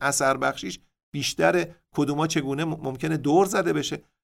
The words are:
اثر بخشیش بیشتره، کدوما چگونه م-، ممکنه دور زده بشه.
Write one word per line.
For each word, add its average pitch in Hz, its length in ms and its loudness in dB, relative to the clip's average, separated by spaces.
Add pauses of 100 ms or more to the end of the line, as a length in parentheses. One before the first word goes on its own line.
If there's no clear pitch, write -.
اثر 135 360 0
بخشیش 135 420 -4 (360)
بیشتره، 165 600 0 (200)
کدوما 147 320 2
چگونه 147 380 -2
م-، 156 180 -4
ممکنه 135 340 -4
دور 147 300 4
زده 185 260 0
بشه. 151 300 -4 (220)